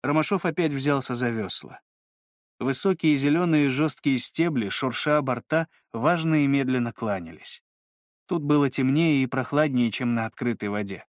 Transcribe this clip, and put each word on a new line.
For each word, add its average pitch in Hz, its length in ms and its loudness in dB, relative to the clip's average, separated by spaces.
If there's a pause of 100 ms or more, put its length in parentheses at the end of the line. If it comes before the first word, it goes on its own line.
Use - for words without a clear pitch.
Ромашов 156 420 0
опять 160 280 0
взялся 135 420 0
за 120 140 -2
вёсла. 110 500 -6 (800)
Высокие 151 560 2
зелёные 147 540 2
жёсткие 139 500 0
стебли, 143 500 -2
шурша 143 520 -2
борта, 135 460 -2 (260)
важно 156 500 2
и 139 40 2
медленно 127 460 0
кланялись. 95 720 -8 (640)
Тут 165 160 -2
было 143 260 4
темнее 139 540 2
и 127 40 -2
прохладнее, 131 640 0
чем 120 240 -2
на 113 120 -2
открытой 113 440 -4
воде. 101 440 -6